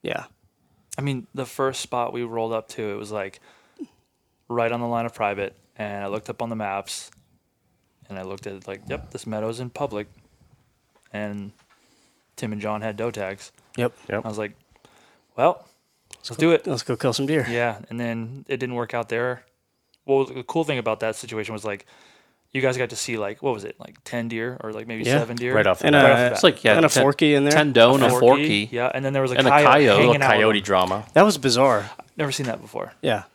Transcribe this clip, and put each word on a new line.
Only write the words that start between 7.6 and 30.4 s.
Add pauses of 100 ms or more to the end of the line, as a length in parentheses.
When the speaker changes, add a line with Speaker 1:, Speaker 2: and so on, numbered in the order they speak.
Speaker 2:
and
I
looked
at
it
like,
"Yep,
this
meadow's
in
public," (1040)
and (840)
Tim
and
John
had
doe
tags. (240)
Speaker 1:
Yep. (160)
Speaker 3:
Yep.
Speaker 2:
I
was
like, (840)
"Well, (460)
let's
Speaker 1:
Let's
Speaker 2:
do
Speaker 1:
go,
Speaker 2:
it."
Speaker 1:
let's
go
kill
some
deer.
Speaker 2:
Yeah, (120)
and
then
it
didn't
work
out
there. (600)
Well,
the
cool
thing
about
that
situation
was,
like, (680)
you
guys
got
to
see,
like,
what
was
it,
like,
ten
deer
or,
like,
maybe
Speaker 1:
Yeah.
Speaker 2:
seven
deer?
Speaker 3:
Right
off
the
Speaker 1:
And
Speaker 3:
bat.
Speaker 1:
a,
Speaker 2:
Right
off
the
bat.
Speaker 4:
It's
like,
yeah,
Speaker 1:
and
a
Speaker 4:
ten,
Speaker 1:
forky
in
there.
Speaker 4:
ten
doe
and
a
Speaker 2:
A
Speaker 4:
forky.
Speaker 2:
Yeah,
and
then
there
was
a
Speaker 4:
and
a
Speaker 2:
coyote
Speaker 4:
coyote.
Speaker 3:
A
little
Speaker 2:
hanging
out
with
Speaker 3:
coyote